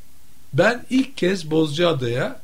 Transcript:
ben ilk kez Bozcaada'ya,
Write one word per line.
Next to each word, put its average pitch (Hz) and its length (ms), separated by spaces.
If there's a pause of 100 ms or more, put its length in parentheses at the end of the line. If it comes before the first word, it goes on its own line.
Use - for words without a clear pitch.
(540)
ben 214 380
ilk 262 260
kez 180 340
Bozcaada'ya, 156 920